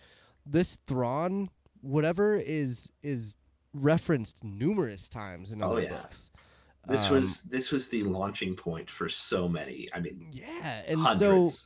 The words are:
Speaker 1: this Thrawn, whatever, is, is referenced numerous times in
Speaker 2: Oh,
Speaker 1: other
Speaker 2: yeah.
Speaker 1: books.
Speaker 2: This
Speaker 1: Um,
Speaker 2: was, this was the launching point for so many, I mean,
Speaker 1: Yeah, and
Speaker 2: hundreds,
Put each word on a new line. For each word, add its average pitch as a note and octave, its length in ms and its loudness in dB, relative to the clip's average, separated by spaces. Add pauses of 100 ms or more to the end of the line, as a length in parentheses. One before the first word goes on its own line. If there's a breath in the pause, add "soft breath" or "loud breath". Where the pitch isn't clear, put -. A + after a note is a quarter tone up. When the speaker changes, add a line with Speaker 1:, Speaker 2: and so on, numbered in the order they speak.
(440 soft breath)
Speaker 1:
this D#3 320 2 (100)
Thrawn, D#3 640 0 (300)
whatever, D#3+ 560 2
is, D3+ 540 -2 (120)
is A#2 340 -4 (360)
referenced D3 720 2
numerous A2+ 640 -2
times G2 440 -12
in G#2+ 100 -6
Speaker 2:
Oh, F#2+ 100 2
Speaker 1:
other A2+ 100 0
Speaker 2:
yeah. F2 200 -6
Speaker 1:
books. - 280 -16 (580 soft breath)
Speaker 2:
This A2 180 2
Speaker 1:
Um, C#3 80 4
Speaker 2:
was, A2 280 2
this B2+ 300 -2
was C3+ 160 0
the A2 160 -2
launching F#2+ 500 -2
point E2 340 -6
for - 200 -6
so F2+ 400 0
many, D2 440 -4
I F2+ 60 -6
mean, E2+ 340 -8
Speaker 1:
Yeah, C#3+ 540 -10
and D#3+ 140 0
Speaker 2:
hundreds, F#3+ 180 4 (480)